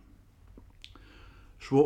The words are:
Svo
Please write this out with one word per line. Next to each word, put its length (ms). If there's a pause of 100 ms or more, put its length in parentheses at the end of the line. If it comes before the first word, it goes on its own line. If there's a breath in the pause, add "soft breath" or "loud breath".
(1600 soft breath)
Svo 260